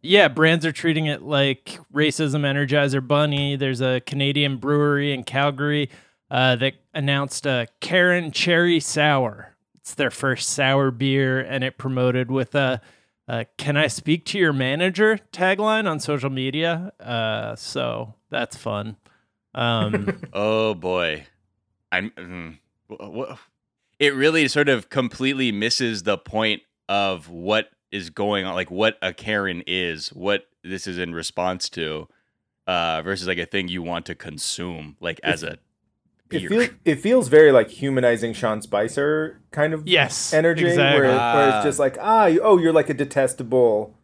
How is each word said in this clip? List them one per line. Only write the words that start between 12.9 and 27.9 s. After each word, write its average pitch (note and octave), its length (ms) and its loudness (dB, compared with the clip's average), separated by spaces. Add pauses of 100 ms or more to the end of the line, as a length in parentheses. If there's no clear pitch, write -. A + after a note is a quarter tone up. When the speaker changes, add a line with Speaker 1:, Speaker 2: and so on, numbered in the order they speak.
Speaker 1:
a A#2 180 -6 (120)
"Can C#3+ 180 -2
I D3+ 120 2
speak D3+ 380 -2
to G3+ 120 -6
your E3 140 4
manager?" F3 680 0 (140)
tagline G#3 580 0
on D#3 100 -4
social C#3 300 -2
media. D#3+ 720 -4
Uh, A2 560 -4
so A#2 580 -8 (160)
that's A#2+ 260 -6
fun. G#2 400 -8 (580)
Um, A2 720 -2
Speaker 2:
<laughs> - 40 -20
Oh A2 420 0
boy, E2 520 -4 (640)
I'm. F#2+ 200 -2
Mm, F2 480 -16 (300)
wh-, G#2 440 -12
wh-, B2 60 -18 (600)
it C#3+ 160 2
really D3+ 320 2
sort D3 220 2
of A#2+ 220 0
completely C3 600 -2
misses A2 540 -2
the G2+ 140 0
point G#2+ 440 -2 (260)
of F#2+ 400 -2
what F#2+ 420 -4 (220)